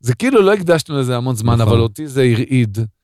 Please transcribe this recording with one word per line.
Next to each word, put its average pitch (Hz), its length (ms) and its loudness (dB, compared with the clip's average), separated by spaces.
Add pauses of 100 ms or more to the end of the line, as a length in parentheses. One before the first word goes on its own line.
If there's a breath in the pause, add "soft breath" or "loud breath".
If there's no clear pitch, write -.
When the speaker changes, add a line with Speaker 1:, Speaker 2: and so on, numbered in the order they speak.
Speaker 1:
זה 120 140 -2
כאילו 247 280 0
לא 190 120 4
הקדשנו 165 440 -2
לזה 127 180 -2
המון 123 200 -4
זמן, 117 180 0
Speaker 2:
נכון. 113 140 2
Speaker 1:
אבל 117 120 4
אותי 117 280 -4
זה 135 140 -2
הרעיד. 120 560 0 (260)